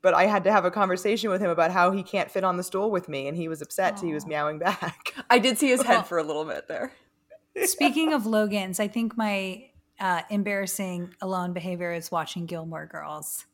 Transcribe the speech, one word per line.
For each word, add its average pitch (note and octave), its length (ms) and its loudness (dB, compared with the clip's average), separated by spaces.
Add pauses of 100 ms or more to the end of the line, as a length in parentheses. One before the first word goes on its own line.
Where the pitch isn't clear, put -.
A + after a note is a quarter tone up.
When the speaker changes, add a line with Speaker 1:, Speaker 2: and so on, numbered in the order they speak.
Speaker 1:
but F#3 120 6
I F3 120 6
had G3+ 180 4
to F#3+ 80 6
have G3 140 6
a F3+ 60 2
conversation G3+ 600 2
with F#3 100 0
him F#3+ 80 2
about E3+ 220 4
how F3+ 200 6
he F#3+ 120 -2
can't - 260 -2
fit F#3 140 -2
on F3+ 140 2
the F3+ 60 -4
stool G3+ 280 -2
with F3+ 180 -2
me, C#3 180 -4
and D3+ 80 -6
he E3+ 120 -4
was D#3+ 140 -6
upset, F#3 380 -2
so F3+ 60 -6
he D#3+ 80 -2
was D3+ 120 -6
Speaker 2:
Aw. - 20 -12
Speaker 1:
meowing D3+ 320 -2
back. F3 640 -4
<laughs> - 80 -16
Speaker 3:
I B3 100 6
did A3 180 2
see C#4+ 120 2
his B3+ 120 4
head A#3 140 4
Speaker 2:
Well, A3 80 2
Speaker 3:
for F3 160 -4
a D#3 40 -2
little D3+ 220 -4
bit - 220 -8
there. C4 240 -6 (720)
Speaker 2:
Speaking D#4 500 2
of A#3 120 0
Logans, G#3 540 0
I G#3 80 0
think A3+ 300 -4
my, G3 520 -2 (300)
uh, F3+ 300 0
embarrassing F#3+ 920 -2
alone F3+ 320 -4
behavior F3 400 -4
is E3 180 -8
watching E3+ 340 -4
Gilmore E3 400 -8
Girls. D3+ 680 -12